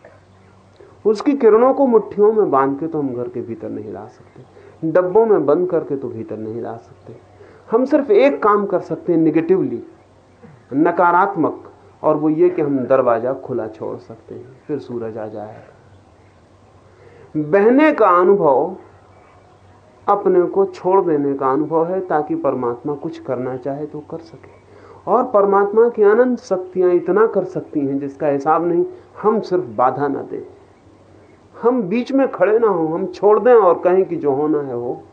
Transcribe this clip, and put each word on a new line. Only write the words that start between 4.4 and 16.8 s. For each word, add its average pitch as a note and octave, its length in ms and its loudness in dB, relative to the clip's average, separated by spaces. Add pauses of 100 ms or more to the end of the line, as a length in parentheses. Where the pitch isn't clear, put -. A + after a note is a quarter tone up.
डब्बों F#3 340 4
में F#3 200 2
बंद F3+ 240 2
करके D3+ 280 -4
तो B2 120 -10
भीतर A2 280 -12
नहीं A2 240 -10
ला A2 160 -12
सकते। - 380 -20 (560)
हम B3 140 2
सिर्फ C#4+ 260 0
एक C4+ 320 4
काम G#3 220 2
कर F3+ 140 -2
सकते - 340 -4
हैं E3 60 2
नेगेटिवली, D#3 640 0 (880)
नकारात्मक, F3 1000 0 (320)
और D#3 120 0
वो D3+ 140 -2
ये E3 200 2
कि F3 120 -4
हम C#3+ 180 -2
दरवाजा B2 540 0
खुला A#2 340 -8
छोड़ A2 300 -12
सकते - 380 -20
हैं, - 320 -20
फिर D3 120 -6
सूरज A2+ 380 -12
आ A2 100 -10
जाएगा। G#2+ 460 -16 (1600)